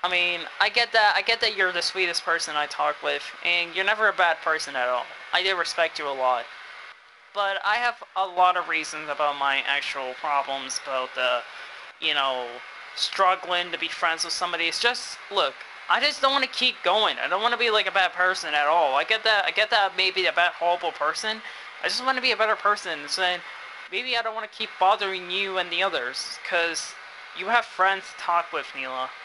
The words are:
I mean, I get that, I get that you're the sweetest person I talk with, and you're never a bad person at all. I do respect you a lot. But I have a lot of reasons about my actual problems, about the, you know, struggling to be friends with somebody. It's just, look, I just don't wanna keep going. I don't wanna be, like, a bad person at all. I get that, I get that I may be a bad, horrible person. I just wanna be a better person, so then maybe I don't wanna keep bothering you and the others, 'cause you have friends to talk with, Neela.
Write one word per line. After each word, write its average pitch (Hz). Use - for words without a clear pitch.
I 180
mean, 175
I 202
get 233
that, 208
I 196
get 233
that 214
you're 190
the 175
sweetest 175
person 165
I 147
talk 147
with, 147
and 170
you're 190
never 214
a -
bad 175
person 156
at 123
all. 123
I 180
do 190
respect 165
you 147
a -
lot. 127
But 196
I 208
have 240
a 190
lot 180
of 165
reasons 156
about 143
my 139
actual 139
problems, 135
about 131
the, 123
you 160
know, 131
struggling 180
to 165
be 170
friends 165
with 165
somebody. 170
It's -
just, -
look, 160
I 220
just 294
don't 269
wanna 262
keep -
going. 180
I 135
don't 190
wanna 233
be, 233
like, 208
a 185
bad 185
person 180
at 147
all. 151
I 156
get 220
that, 208
I 165
get 214
that 202
I -
may 185
be 185
a 160
bad, 170
horrible 175
person. 214
I -
just 247
wanna 254
be 254
a 202
better 214
person, 170
so 185
then 180
maybe 240
I 233
don't 220
wanna 220
keep 214
bothering 190
you 190
and 175
the 170
others, 135
'cause 170
you 185
have 233
friends 190
to -
talk 170
with, 143
Neela. 131